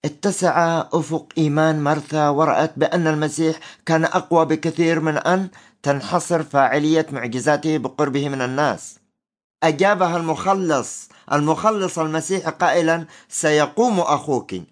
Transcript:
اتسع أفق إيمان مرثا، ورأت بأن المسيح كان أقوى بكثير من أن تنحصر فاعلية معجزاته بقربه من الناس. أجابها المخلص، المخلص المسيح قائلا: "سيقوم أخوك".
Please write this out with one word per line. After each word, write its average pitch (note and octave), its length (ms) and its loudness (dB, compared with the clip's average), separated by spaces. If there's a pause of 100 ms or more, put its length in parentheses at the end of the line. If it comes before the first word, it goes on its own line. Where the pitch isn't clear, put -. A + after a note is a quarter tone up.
اتسع E3 880 0
أفق D#3+ 340 -2 (120)
إيمان D#3 460 2
مرثا، D3 440 0
ورأت C#3+ 480 2
بأن D#3+ 300 0
المسيح D#3 500 0 (300)
كان E3 180 2
أقوى E3+ 400 2
بكثير D#3+ 560 0
من D3+ 160 -2
أن F3+ 320 0 (340)
تنحصر D#3 600 -2
فاعلية D3 720 2
معجزاته C#3 680 -2
بقربه C#3 500 -2
من C3+ 140 -4
الناس. B2+ 560 -4 (640)
أجابها F3 540 2
المخلص، E3 920 -2 (240)
المخلص E3 680 0
المسيح D#3+ 500 -2
قائلا: E3 580 0 (220)
"سيقوم D#3+ 720 2
أخوك". C#3+ 540 -2 (160)